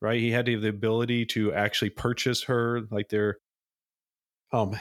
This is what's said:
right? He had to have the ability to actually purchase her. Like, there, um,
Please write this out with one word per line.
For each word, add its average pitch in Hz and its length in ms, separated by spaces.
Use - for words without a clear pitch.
right? 113 180
He 117 120
had 120 140
to 120 80
have 107 80
the 107 80
ability 113 580
to 107 260
actually 104 360
purchase 123 540
her. 120 380
Like, 104 180
there, 104 280
um, 104 280